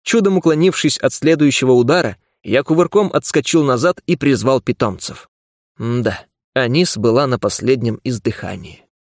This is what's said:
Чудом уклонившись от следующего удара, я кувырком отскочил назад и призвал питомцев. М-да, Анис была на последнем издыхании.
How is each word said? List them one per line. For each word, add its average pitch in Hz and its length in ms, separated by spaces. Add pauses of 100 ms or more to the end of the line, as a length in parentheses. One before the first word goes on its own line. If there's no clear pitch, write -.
Чудом 202 360
уклонившись 160 600
от - 140
следующего 143 600
удара, 123 460 (240)
я 123 200
кувырком 175 500
отскочил 151 520
назад 139 420
и 170 80
призвал 131 460
питомцев. - 680 (500)
М-да, 113 480 (280)
Анис 131 420
была 117 300
на 123 140
последнем 113 640
издыхании. 98 800 (220)